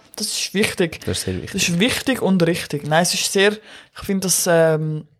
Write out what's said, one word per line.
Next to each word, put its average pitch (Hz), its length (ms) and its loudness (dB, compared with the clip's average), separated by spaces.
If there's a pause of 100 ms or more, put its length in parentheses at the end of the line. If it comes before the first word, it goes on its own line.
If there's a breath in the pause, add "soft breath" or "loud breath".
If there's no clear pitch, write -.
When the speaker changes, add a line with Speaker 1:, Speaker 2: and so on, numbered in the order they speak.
(160)
Speaker 1:
das 208 120 -6
ist - 260 -6
wichtig. 185 520 -2
Speaker 2:
Das 92 120 -2
ist - 80 -8
sehr 92 100 -4
wichtig. - 160 -8
Speaker 1:
Das 196 160 -2
ist 170 120 0
wichtig 247 420 0
und 190 220 2
richtig. 165 440 -2
Nein, 160 160 4
es 175 100 0
ist - 180 -4
sehr, 202 200 4
ich - 520 -12
finde, 190 240 -2
das, - 220 0
ähm, 156 580 2 (120)